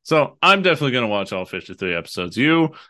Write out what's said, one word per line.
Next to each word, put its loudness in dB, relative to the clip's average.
so 0
I'm 4
definitely 0
gonna 0
watch -4
all -6
fifty-three -6
episodes. -8
You, 2